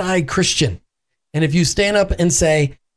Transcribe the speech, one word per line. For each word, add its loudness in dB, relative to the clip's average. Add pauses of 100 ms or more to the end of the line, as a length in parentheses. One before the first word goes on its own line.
anti-Christian. -2 (540)
And 0
if -2
you 2
stand 0
up 2
and 0
say, 0 (180)